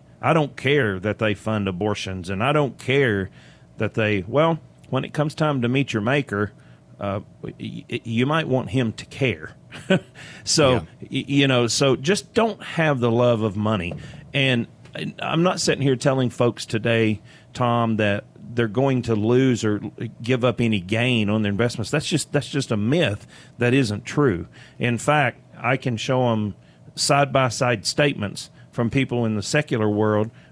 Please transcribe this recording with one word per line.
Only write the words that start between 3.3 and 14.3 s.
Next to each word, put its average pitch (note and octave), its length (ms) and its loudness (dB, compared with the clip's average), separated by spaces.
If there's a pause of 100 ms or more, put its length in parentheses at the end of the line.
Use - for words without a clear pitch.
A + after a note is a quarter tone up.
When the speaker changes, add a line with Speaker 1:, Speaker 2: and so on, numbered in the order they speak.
Speaker 1:
that G#2 160 -4
they," G#2+ 340 0
well, D#3 320 2 (300)
when C3 140 -2
it - 100 -12
comes D3+ 200 -2
time D3 280 0
to A#2+ 60 0
meet C3 260 0
your A2 80 0
maker, G#2+ 500 -2 (480)
uh, G2+ 200 -4 (220)
y-, - 160 -12
y-, A#2 460 -10
you A#2 220 0
might D#3 200 0
want B2+ 240 -2
him A2+ 220 0
to - 140 -14
care. E2+ 460 -4 (360)
<laughs> F#3+ 120 4 (440)
So, C#3+ 260 4
Speaker 2:
Yeah. B2 80 4 (220)
Speaker 1:
y-, - 260 -6
you C#3 220 4
know, B2 180 4
so C3 300 2
just - 380 -2
don't A3 280 0
have D3+ 380 0
the A#2+ 100 4
love A#2+ 320 4
of G#2 140 -2
money. G#2 380 0 (400)